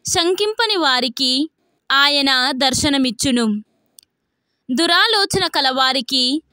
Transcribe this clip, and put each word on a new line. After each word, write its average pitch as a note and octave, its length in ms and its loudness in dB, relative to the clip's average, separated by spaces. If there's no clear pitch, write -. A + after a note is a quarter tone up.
శంకింపని G#4 680 0
వారికి C4 720 0
ఆయన C#4 600 2
దర్శనమిచ్చును. B3+ 1120 0
దురాలోచన F#4+ 760 2
కలవారికి C4 920 0